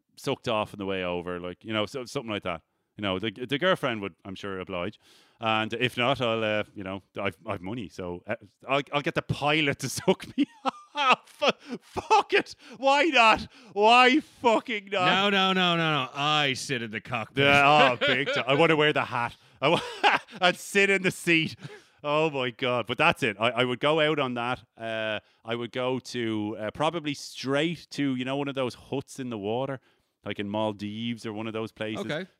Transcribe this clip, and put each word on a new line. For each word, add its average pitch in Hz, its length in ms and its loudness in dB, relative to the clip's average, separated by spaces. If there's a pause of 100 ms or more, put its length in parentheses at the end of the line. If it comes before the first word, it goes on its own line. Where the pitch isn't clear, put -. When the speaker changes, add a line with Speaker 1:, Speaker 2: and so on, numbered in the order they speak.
(160)
Speaker 1:
sucked - 320 -6
off 107 260 -2
on 104 40 -14
the 98 80 -6
way 95 180 -2
over, 87 360 -4
like, 90 240 -12
you 110 80 -8
know, 107 140 0
so, 127 180 -10
something 113 260 -8
like 101 120 -4
that. 85 200 -6 (340)
You 104 60 -8
know, 95 160 -2
the, 110 120 -4
the 127 280 -6
girlfriend 143 420 0
would, 98 140 -8 (100)
I'm 98 100 -10
sure, 95 240 -10
oblige. 92 400 -6 (400)
And 110 360 0
if 123 240 -2
not, 123 240 0
I'll, 113 200 0
uh, 107 220 0 (100)
you 101 80 -12
know, 95 200 -8 (180)
I've, 98 160 -4 (100)
I've 101 140 -6
money, 95 280 -8
so, 90 380 -10
uh, 104 100 -4 (300)
I'll, 135 160 0 (100)
I'll 143 100 -2
get 165 120 -4
the - 80 -2
pilot 147 580 0
to 131 80 -8
<laughs> - 20 -6
suck - 360 -2 (100)
me 277 100 0 (480)
off. 277 280 2 (580)
Fuck - 520 0
it. - 220 0 (240)
Why 277 260 4
not? 233 420 6 (280)
Why 247 460 8
fucking 220 720 0
not? 190 400 4
Speaker 2:
No, 190 220 4
no, - 0 -
no, 180 240 2
no, 156 280 0
no. 127 100 -8
I 143 400 2
sit 123 280 -4
in 113 80 -8
the 107 120 -6
cockpit. 123 420 -2
Speaker 1:
Yeah, 143 480 8
oh, 120 40 -2
Speaker 2:
<laughs> - 100 0
Speaker 1:
big 127 260 0
time. 120 140 -2
I 135 80 4
wanna 160 220 4
wear 151 180 4
the 131 100 0
hat. 120 320 -4 (240)
I 135 80 2
wa-, 170 120 2 (300)
<laughs> 208 300 -4
and 180 160 4
sit 196 320 2
in 190 140 2
the 180 80 2
seat. 165 440 0 (480)
Oh 151 280 0
my 131 200 -4
God. 123 360 -2
But 123 100 -4
that's 156 260 2
it. 107 160 0
I, 117 120 2
I 120 140 0
would 123 160 -4
go 151 200 2
out 151 180 2
on 127 160 -2
that. 120 280 -4 (160)
Uh, 110 420 -4 (240)
I 113 100 -4
would 120 180 -8
go 127 260 -2
to, 110 600 -4
uh, 107 120 -6
probably 151 420 -4
straight 143 800 -4
to, 139 240 -2
you 127 100 -4
know, 135 120 -4
one 143 120 -4
of 135 60 -10
those 127 200 -4
huts - 460 -10
in 127 80 -8
the 113 100 -6
water, 120 420 -4 (440)
like 104 140 -8
in 104 100 -6
Maldives 107 800 -4
or 113 80 -6
one 110 120 -8
of 110 60 -8
those 110 200 -8
places. 110 340 -8
Speaker 2:
Okay. 156 200 -8 (140)